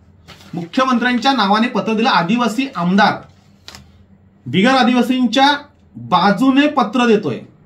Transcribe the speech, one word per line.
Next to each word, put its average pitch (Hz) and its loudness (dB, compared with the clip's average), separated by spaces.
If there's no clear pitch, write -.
मुख्यमंत्र्यांच्या 247 -2
नावाने 214 0
पत्र 220 -4
दिलं. 233 0
आदिवासी 233 -2
आमदार 180 2
बिगर 180 2
आदिवासींच्या 254 2
बाजूने 202 2
पत्र 240 -2
देतोय. 151 0